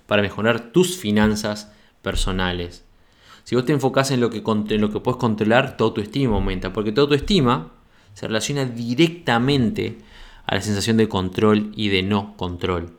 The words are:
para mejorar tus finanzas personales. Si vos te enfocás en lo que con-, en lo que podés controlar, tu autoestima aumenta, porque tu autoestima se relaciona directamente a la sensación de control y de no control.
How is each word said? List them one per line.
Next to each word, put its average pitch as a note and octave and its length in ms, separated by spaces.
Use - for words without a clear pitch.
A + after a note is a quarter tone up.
para G#2 120
mejorar A2 520
tus F3+ 240
finanzas G#3 760
personales. F2+ 840
Si A#2 120
vos B2+ 80
te D3+ 80
enfocás C3+ 400
en B2+ 80
lo A#2 100
que G#2 120
con-, G#2+ 280
en G#2 100
lo G#2 100
que G#2 100
podés B2 180
controlar, A2+ 580
tu A2+ 80
autoestima A2+ 520
aumenta, F#2 360
porque G#2+ 200
tu C#3 80
autoestima C#3+ 720
se - 140
relaciona C3 360
directamente A#2+ 1300
a - 80
la G2 60
sensación G#2 360
de A2 120
control G#2 680
y G#2+ 140
de F#2+ 140
no G2+ 340
control. F2 640